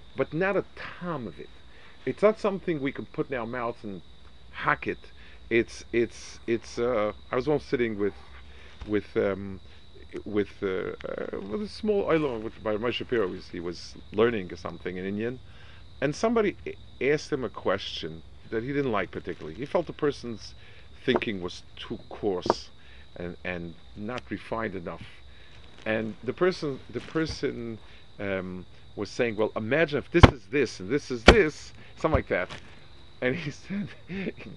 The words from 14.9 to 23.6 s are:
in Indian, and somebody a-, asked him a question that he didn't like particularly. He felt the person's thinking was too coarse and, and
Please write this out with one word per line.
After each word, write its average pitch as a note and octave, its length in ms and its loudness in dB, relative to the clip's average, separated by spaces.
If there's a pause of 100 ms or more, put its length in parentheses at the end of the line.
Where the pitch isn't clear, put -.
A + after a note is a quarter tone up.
in F#2 80 -2
Indian, A2 340 -2 (600)
and C#3+ 140 2
somebody A3+ 400 4 (100)
a-, - 480 0
asked - 180 0
him C3 120 0
a G#2+ 60 -2
question E2 720 -2 (280)
that A2+ 140 0
he C3+ 100 -2
didn't C#3 180 2
like F#2+ 200 2
particularly. E2 440 -6
He A#2 100 -4
felt E3+ 220 2
the D#3 60 -6
person's A#2+ 600 -2 (520)
thinking A#2+ 360 4
was F2 220 -6 (120)
too - 240 -6 (100)
coarse - 600 2 (460)
and, F2 280 -4
and F2 300 -2 (220)